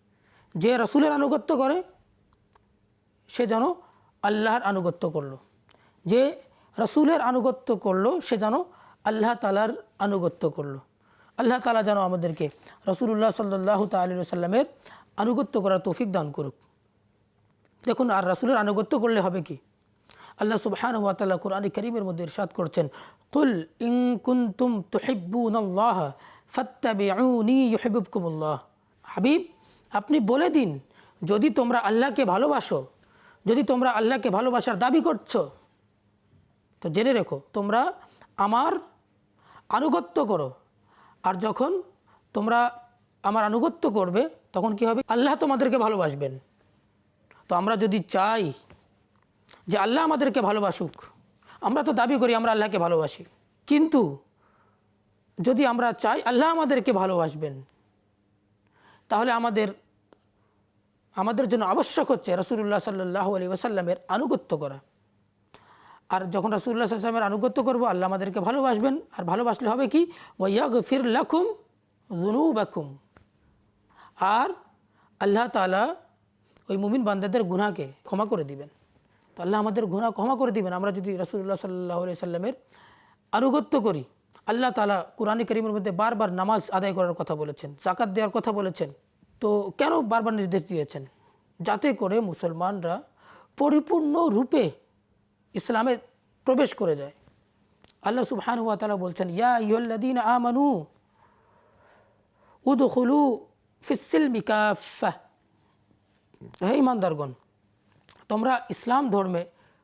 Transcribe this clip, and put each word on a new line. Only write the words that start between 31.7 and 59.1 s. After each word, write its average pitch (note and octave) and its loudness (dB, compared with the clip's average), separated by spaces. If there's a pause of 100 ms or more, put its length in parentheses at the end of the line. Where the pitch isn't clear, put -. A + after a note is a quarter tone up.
আল্লাহকে A#3 2
ভালোবাসো, G3 0 (580)
যদি A#3+ 4
তোমরা B3 2
আল্লাহকে A3+ 2
ভালোবাসার A#3+ 0
দাবি C4+ 4
করছো, A3+ -2 (1300)
তো F3+ -6
জেনে A3+ 2
রেখো, E3+ -2 (120)
তোমরা G#3+ 0 (440)
আমার A#3 2 (1000)
আনুগত্য D4 0
করো। D#3 -2 (720)
আর F#3 0
যখন B3+ -2 (520)
তোমরা A#3 0 (360)
আমার G#3+ 2
আনুগত্য A#3 0
করবে, G3+ 0 (240)
তখন G#3 0
কি A3+ 0
হবে? A3+ 2
আল্লাহ C4 2
তোমাদেরকে C4+ 2
ভালোবাসবেন। D3+ 0 (1080)
তো F3 0
আমরা G3 0
যদি G#3 2
চাই F#3+ 0 (1120)
যে F#3 0
আল্লাহ A3+ 2
আমাদেরকে C4+ 2
ভালোবাসুক, G3+ 0 (680)
আমরা C4 0
তো D4+ 0
দাবি A#3+ 2
করি A#3+ 4
আমরা A3+ 2
আল্লাহকে G#3 0
ভালোবাসি, E3+ 0 (420)
কিন্তু C#4+ 4 (1200)
যদি B3 2
আমরা A#3+ 2
চাই A#3 0
আল্লাহ B3 4
আমাদেরকে C#4 2
ভালোবাসবেন, D#3 -2 (1500)
তাহলে A#3 2